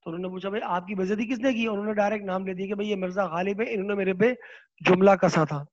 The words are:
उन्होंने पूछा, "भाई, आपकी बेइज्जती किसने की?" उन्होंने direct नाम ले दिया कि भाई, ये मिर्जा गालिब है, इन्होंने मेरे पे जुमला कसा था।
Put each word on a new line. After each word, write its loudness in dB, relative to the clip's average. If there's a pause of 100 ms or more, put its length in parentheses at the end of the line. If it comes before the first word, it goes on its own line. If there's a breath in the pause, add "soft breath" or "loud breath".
उन्होंने -6
पूछा, -8
"भाई, -4
आपकी -4
बेइज्जती -2
किसने 0
की?" -2
उन्होंने -2
direct 0
नाम -4
ले -4
दिया -6
कि -4
भाई, -4
ये -2
मिर्जा -2
गालिब -4
है, -2
इन्होंने -2
मेरे 0
पे 2 (460 loud breath)
जुमला 8
कसा 4
था। -6